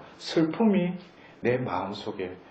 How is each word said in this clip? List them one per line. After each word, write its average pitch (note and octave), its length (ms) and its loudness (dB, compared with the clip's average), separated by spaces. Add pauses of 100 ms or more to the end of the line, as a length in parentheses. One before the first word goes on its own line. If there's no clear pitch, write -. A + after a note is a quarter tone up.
(180)
슬픔이 F3 760 2 (480)
내 B2 160 2
마음속에 G2 760 -4 (200)